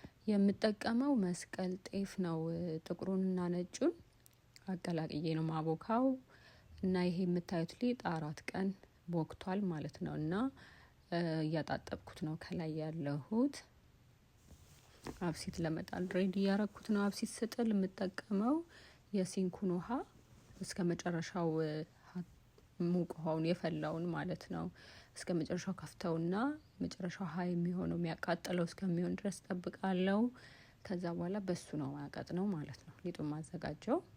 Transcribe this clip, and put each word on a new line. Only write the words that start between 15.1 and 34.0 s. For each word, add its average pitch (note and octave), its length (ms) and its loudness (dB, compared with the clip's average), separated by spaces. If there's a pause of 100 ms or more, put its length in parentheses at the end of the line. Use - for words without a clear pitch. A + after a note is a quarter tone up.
አብሲት F3 380 -2
ለመጣል E3 520 -2
ሬዲ F#3 260 2
እያረኩት G3 520 2
ነው። G#3 140 4
አብሲት G3+ 280 0
ስጥል A3+ 380 0
የምጠቀመው G3+ 880 2 (560)
የሲንኩን F#3 600 2
ውሃ F3 160 -2 (720)
እስከ - 240 -8
መጨረሻው፣ E3+ 640 0 (120)
እ፣ D#3 100 2 (1120)
ሙቅ F3 260 4
ውሃውን D#3+ 340 0
የፈላውን E3 640 0
ማለት E3+ 420 -2
ነው። E3+ 180 -4 (440)
እስከ - 240 -14
መጨረሻው F3 400 0
ከፍተውና E3 600 0 (440)
መጨረሻው F3+ 480 -4
ሀይ F3+ 240 0
የሚሆነው፣ F3 460 2
የሚያቃጥለው E3+ 680 0
እስከሚሆን F3 520 0
ድረስ - 260 -4
ጠብቃለሁ። F#3+ 800 2 (640)
ከዛ F3+ 280 -2
በኋላ F3 320 -2
በሱ F3+ 340 -2
ነው C#3 160 -2
ማቀጥነው D3 560 -4
ማለት D3+ 320 -4
ነው - 180 -18
ሊጡን D3+ 300 -4
ማዘጋጀው። D#3+ 720 -2 (180)